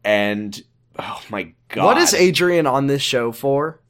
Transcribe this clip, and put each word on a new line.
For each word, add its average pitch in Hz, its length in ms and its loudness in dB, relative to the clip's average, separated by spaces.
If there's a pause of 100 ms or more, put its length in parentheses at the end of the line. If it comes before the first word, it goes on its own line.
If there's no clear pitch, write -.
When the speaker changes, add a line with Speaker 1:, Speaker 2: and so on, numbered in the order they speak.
Speaker 1:
and, 104 580 -2 (380)
oh - 300 -10
my 95 240 -8 (160)
God. - 160 0
Speaker 2:
What 240 140 4
is 339 140 2
Adrian 175 540 2
on 135 200 0
this 139 140 0
show 120 300 -2
for? 139 480 -2 (100)